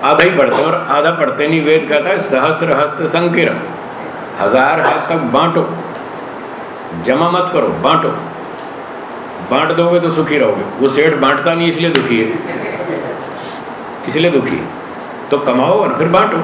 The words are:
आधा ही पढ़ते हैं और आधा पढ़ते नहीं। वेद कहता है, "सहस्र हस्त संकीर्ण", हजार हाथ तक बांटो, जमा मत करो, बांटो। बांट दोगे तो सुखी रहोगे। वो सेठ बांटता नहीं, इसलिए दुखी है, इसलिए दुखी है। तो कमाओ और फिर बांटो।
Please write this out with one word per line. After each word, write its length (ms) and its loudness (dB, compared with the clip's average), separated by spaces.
आधा 200 4
ही 60 6
पढ़ते 260 2
हैं 80 4
और 260 0
आधा 200 4
पढ़ते 380 0
नहीं। 160 2
वेद 240 4
कहता 220 2
है, 80 2
"सहस्र 540 2
हस्त 300 2
संकीर्ण", 520 2
हजार 400 4
हाथ 280 0
तक 80 0
बांटो, 540 2
जमा 260 2
मत 220 0
करो, 160 2
बांटो। 480 2
बांट 220 2
दोगे 280 4
तो 100 0
सुखी 280 0
रहोगे। 240 2
वो 80 -4
सेठ 260 2
बांटता 400 2
नहीं, 140 2
इसलिए 220 0
दुखी 300 2
है, 180 -2
इसलिए 220 2
दुखी 260 2
है। 80 -4
तो 80 4
कमाओ 420 2
और 180 0
फिर 100 2
बांटो। 360 2